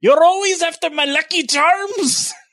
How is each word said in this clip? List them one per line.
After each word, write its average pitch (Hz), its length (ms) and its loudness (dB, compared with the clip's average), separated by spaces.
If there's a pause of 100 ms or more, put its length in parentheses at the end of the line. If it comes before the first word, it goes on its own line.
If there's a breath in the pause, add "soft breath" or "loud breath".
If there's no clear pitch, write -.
You're 285 220 4
always 381 400 2
after 330 280 -4
my 294 160 -4
Lucky 311 380 -2
Charms. 359 920 -2
<laughs> 784 140 -20